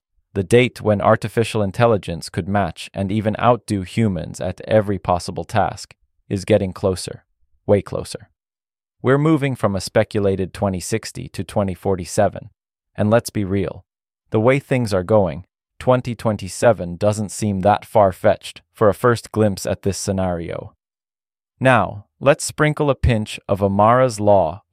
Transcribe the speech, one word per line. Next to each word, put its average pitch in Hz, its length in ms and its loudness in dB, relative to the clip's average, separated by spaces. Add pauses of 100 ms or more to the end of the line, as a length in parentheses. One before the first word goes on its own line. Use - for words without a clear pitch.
(340)
the 98 80 -2
date 120 380 2
when 101 220 0
artificial 110 600 0
intelligence 95 680 0
could 87 180 -6
match 98 460 -4
and 95 180 -4
even 107 260 -2
outdo 110 440 0
humans 90 580 -4
at - 220 -8
every 101 380 0
possible 90 440 -4
task - 520 -4 (340)
is 92 160 -6
getting 98 260 2
closer, - 540 -6 (420)
way 104 140 4
closer. - 480 -10 (720)
We're 127 160 4
moving 143 400 2
from 101 180 -2
a 92 60 -4
speculated 98 720 0
twenty 95 260 -2
sixty 87 480 -8
to - 160 -10
twenty 98 300 -4
forty-seven, 92 760 -2 (440)
and 104 140 0
let's 113 200 2
be 107 140 -4
real, 95 420 -4 (460)
the 117 80 2
way 131 180 4
things 120 380 -2
are 92 80 0
going, 90 420 0 (320)
twenty 127 380 0
twenty-seven 95 840 -2
doesn't 104 320 0
seem 104 300 -4
that 101 260 2
far-fetched - 840 0
for 107 180 2
a 92 60 0
first - 360 0
glimpse 104 360 0
at - 160 -6
this 98 120 -2
scenario. 90 800 -6 (840)
Now, 104 480 2 (120)
let's 139 240 2
sprinkle 151 460 -2
a - 60 2
pinch 107 520 0
of 95 140 0
Amara's 107 580 4
Law 98 540 4